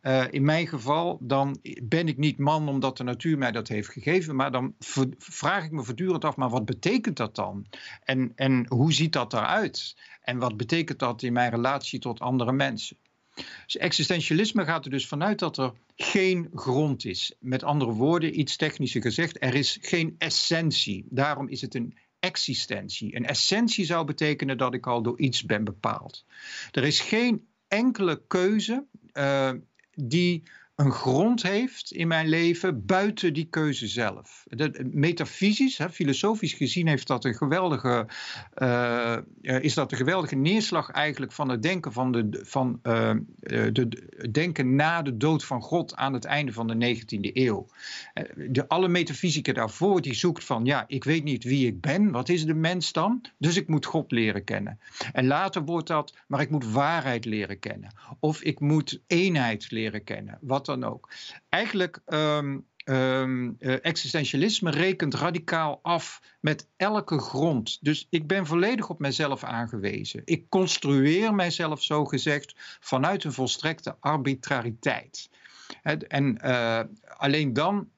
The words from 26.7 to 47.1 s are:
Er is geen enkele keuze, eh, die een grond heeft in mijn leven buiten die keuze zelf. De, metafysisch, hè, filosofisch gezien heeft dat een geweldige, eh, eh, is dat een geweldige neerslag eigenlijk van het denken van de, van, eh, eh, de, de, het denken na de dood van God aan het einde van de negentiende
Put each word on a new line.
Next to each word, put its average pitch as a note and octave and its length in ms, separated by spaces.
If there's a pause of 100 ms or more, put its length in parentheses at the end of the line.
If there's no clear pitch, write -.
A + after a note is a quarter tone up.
Er C3+ 120
is D3+ 160
geen A#3 480 (200)
enkele G3+ 600
keuze, G#3+ 560 (280)
eh, C#3 400 (420)
die D#3+ 500 (320)
een C#3 160
grond F3+ 500
heeft G#3 500
in E3 160
mijn D#3+ 200
leven E3 580
buiten F#3+ 480
die D#3 160
keuze D3 380
zelf. G#2 600
De, C3 440
metafysisch, F#3+ 840
hè, E3 120
filosofisch F3+ 640
gezien E3 340
heeft D3 200
dat B2+ 180
een B2 100
geweldige, C3 720 (460)
eh, A#2+ 600
eh, A#2 100 (180)
is C3 320
dat C#3+ 180
een B2+ 60
geweldige D3+ 380
neerslag E3+ 560
eigenlijk D3 400
van C#3 180
het A#2+ 120
denken D#3+ 320
van B2+ 180
de, A2+ 320
van, B2+ 380
eh, A2+ 280
eh, A2 80 (220)
de, A2+ 320
de, A#2 460
het A2 160
denken D3 420
na D#3+ 260
de C3+ 160
dood D#3 280
van B2 160
God D#3+ 340
aan C3+ 180
het A2+ 120
einde C#3+ 280
van A2+ 140
de A2+ 80
negentiende A2+ 580